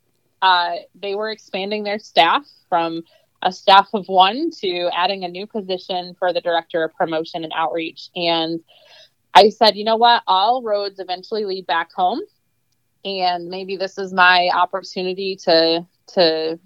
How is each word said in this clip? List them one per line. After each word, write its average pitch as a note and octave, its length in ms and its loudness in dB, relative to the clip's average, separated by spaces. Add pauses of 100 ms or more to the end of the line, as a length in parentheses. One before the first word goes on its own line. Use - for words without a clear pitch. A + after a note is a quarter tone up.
(420)
uh, F3 360 2 (220)
they G3 160 -8
were G#3+ 160 -6
expanding G#3 520 -8
their G#3 160 -6
staff G3 460 0 (240)
from E3 340 -2 (380)
a F#3 100 0
staff G3 420 4
of G3 140 -4
one G3 420 2
to F3+ 440 -4
adding F#3 300 -2
a F3 40 -6
new F3+ 180 -12
position F#3 720 -8
for F3+ 160 -2
the E3+ 80 -4
director E3+ 420 -4
of - 120 -6
promotion E3 480 -4
and D#3 120 -10
outreach. E3 600 -6
And E3 440 -2 (760)
I G3+ 160 8
said, G#3 260 2
"You G#3 80 -8
know A3 140 0
what? A#3 300 4
All G3+ 360 2
roads G3+ 360 -4
eventually F#3 460 -6
lead F#3+ 220 -8
back E3+ 260 -4
home. G3 280 0 (840)
And F3+ 420 -4
maybe F#3 300 -10
this F#3+ 220 -8
is F#3 140 -8
my F3+ 400 6
opportunity F#3 880 -4
to, E3 420 2 (280)
to D#3+ 520 0